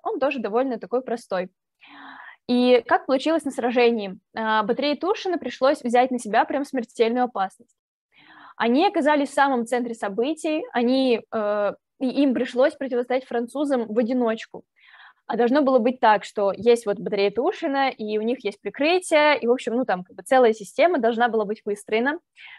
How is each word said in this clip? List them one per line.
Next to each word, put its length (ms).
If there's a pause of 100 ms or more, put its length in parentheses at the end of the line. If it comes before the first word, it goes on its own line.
он 160
тоже 220
довольно 380
такой 240
простой. 480 (1000)
И 380
как 200
получилось 380
на 60
сражении? 680 (160)
А, 280
батарее 340
Тушина 400
пришлось 460
взять 280
на 80
себя 280
прям 180
смертельную 600
опасность. 520 (800)
Они 300
оказались 420
в 60
самом 320
центре 280
событий, 800
они, 480 (100)
э, 420 (280)
и 220
им 120
пришлось 400
противостоять 500
французам 600
в 120
одиночку. 640 (640)
А 100
должно 260
было 160
быть 220
так, 240
что 320
есть 300
вот 120
батарея 320
Тушина, 600
и 280
у 40
них 220
есть 160
прикрытие, 800
и, 80
в 60
общем, 240
ну, 80
там 180
как 140
бы 80
целая 300
система 440
должна 300
была 160
быть 200
выстроена. 540 (400)